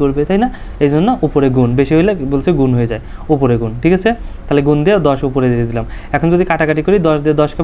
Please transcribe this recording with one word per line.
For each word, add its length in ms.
করবে, 260
তাই 160
না? 40
এই 100
জন্য 140
উপরে 200
গুণ, 120
বেশি 180
হলে 160
বলছে 160
গুণ 180
হয়ে 140
যায়, 100
উপরে 280
গুণ, 100
ঠিক 140
আছে? 120
তাহলে 220
গুণ 180
দিয়ে 120
দশ 100
উপরে 220
দিয়ে 180
দিলাম। 160
এখন 180
যদি 180
কাটাকাটি 360
করি, 100
দশ 140
দিয়ে 180
দশকে 220